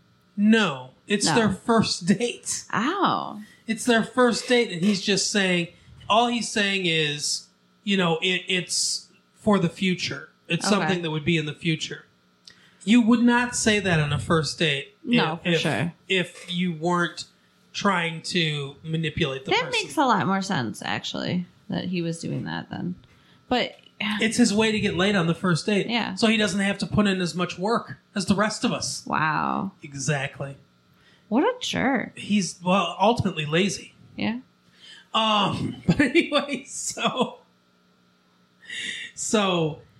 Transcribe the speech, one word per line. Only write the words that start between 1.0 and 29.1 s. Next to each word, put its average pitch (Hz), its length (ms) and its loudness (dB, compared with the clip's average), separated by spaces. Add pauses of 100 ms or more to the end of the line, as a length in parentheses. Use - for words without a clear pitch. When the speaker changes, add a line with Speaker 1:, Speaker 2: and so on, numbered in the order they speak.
Speaker 1:
it's 208 220 0
Speaker 2:
No. - 80 4
Speaker 1:
their 214 160 4
first 196 560 0
date. - 560 0 (100)
Speaker 2:
Oh. 196 680 0 (280)
Speaker 1:
It's - 180 -4
their 226 180 4
first - 440 2
date, 240 240 2
and 170 100 -4
he's 196 200 2
just - 280 0
saying, 180 380 2 (420)
all 233 180 6
he's 240 220 -2
saying 196 380 0
is, 151 600 -2 (380)
you 196 120 2
know, 170 240 2
it, 180 260 0
it's - 600 -4 (280)
for 202 240 2
the 170 80 0
future. 175 600 -4 (180)
It's 170 180 -2
Speaker 2:
Okay. 202 100 2
Speaker 1:
something 175 260 0
that 160 100 -4
would 151 140 -4
be 170 100 2
in 156 100 0
the 147 80 -8
future. 156 520 -6 (800)
You 233 160 6
would 226 200 4
not 240 360 2
say 214 240 2
that 180 180 2
on 147 140 0
a - 60 0
first 160 380 0
date 143 460 -2
Speaker 2:
No, 202 300 2
Speaker 1:
if, 165 100 -8
Speaker 2:
for 185 60 -2
Speaker 1:
if, 165 120 4
Speaker 2:
sure. 160 320 0 (140)
Speaker 1:
if 185 460 -2
you 180 200 -2
weren't 170 520 -2 (480)
trying 165 480 -2
to 147 640 -2
manipulate 156 600 -4
the - 80 -2
Speaker 2:
That 480 140 2
Speaker 1:
person. 480 180 -2
Speaker 2:
makes - 140 -8
a 302 80 4
lot 208 220 4
more 196 140 0
sense, 160 440 -4
actually, 110 600 -4 (240)
that 175 160 -4
he 180 160 -4
was 165 200 -4
doing 151 240 -6
that - 240 -8
then. 175 260 -8 (540)
But 240 260 -2 (460)
Speaker 1:
It's 226 160 0
his 214 160 4
way 220 180 2
to 214 80 0
get 190 160 -2
laid 196 220 2
on 165 100 2
the 165 80 2
first 175 300 0
date. 202 220 0
Speaker 2:
Yeah. 226 280 -2
Speaker 1:
So 220 120 2
he 220 100 4
doesn't 202 240 0
have 196 180 0
to 202 60 -4
put 208 220 2
in 190 120 2
as 165 160 -2
much 175 240 -4
work 202 380 -2 (180)
as 185 120 -4
the 196 80 6
rest 208 280 0
of 220 80 2
us. - 340 -6
Speaker 2:
Wow. 80 640 0 (100)